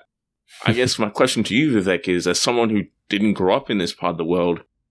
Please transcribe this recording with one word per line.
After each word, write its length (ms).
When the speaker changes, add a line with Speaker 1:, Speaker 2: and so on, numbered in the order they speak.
Speaker 1:
I 80
guess 240
Speaker 2:
<laughs> 0
Speaker 1:
my 100
question 360
to 100
you, 180
Vivek, 360
is 180
as 140
someone 300
who 120
didn't 260
grow 220
up 140
in 80
this 160
part 180
of 60
the 60
world, 360